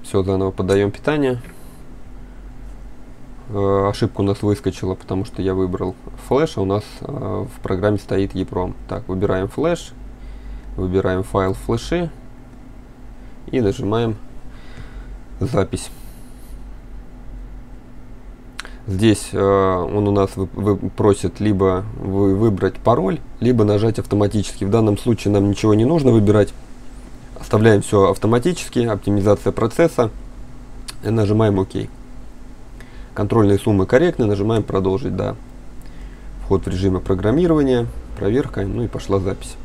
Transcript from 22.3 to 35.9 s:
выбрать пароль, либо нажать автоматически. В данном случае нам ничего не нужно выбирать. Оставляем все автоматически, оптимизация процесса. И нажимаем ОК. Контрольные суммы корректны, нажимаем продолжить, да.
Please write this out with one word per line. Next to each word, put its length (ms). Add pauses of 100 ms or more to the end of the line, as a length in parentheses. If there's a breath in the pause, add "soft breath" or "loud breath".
выбрать 460
пароль, 400 (200)
либо 240
нажать 360
автоматически. 640
В 80
данном 260
случае 340
нам 160
ничего 280
не 100
нужно 240
выбирать. 420 (880)
Оставляем 440
все 260
автоматически, 680
оптимизация 720
процесса. 580 (920)
И 60
нажимаем 500
ОК. 100 (1400 loud breath)
Контрольные 460
суммы 260
корректны, 400
нажимаем 380
продолжить, 520
да. 200 (1080 loud breath)